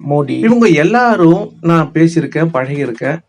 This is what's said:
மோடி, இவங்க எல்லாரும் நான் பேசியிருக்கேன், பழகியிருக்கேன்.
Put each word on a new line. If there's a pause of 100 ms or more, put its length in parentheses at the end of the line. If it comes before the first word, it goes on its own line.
மோடி,
இவங்க
எல்லாரும்
நான்
பேசியிருக்கேன்,
பழகியிருக்கேன். (120)